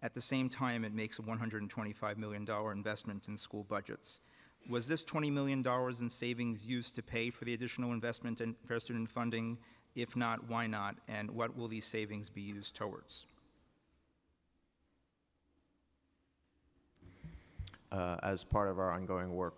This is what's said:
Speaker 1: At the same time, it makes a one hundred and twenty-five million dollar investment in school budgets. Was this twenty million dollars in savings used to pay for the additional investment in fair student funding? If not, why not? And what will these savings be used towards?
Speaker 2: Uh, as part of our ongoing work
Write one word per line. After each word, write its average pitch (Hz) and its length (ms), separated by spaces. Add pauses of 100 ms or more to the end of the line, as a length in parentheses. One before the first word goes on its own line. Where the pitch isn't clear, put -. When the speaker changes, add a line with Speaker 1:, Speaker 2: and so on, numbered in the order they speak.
Speaker 1:
At - 120
the 120 80
same 131 280
time, 120 360
it 107 80
makes 110 260
a 110 40
one 110 160
hundred 110 240
and 101 80
twenty-five 104 460
million 104 280
dollar 107 260
investment 101 560
in 104 100
school - 260
budgets. - 580 (480)
Was 120 180
this 156 160
twenty 151 280
million 139 320
dollars 127 360
in 120 100
savings 117 540
used 120 300
to 117 80
pay 117 300
for - 120
the 117 120
additional 120 360
investment 117 480
in 117 160 (120)
fair 117 120
student 113 300
funding? 117 480 (380)
If 120 200
not, 117 320
why 117 200
not? 101 300 (100)
And 107 240
what 117 260
will 117 100
these 110 180
savings 104 440
be 104 120
used 101 340
towards? - 500 (4000)
Speaker 2:
Uh, 90 300
as 98 220
part 101 260
of 90 80
our 92 140
ongoing 90 440
work 90 220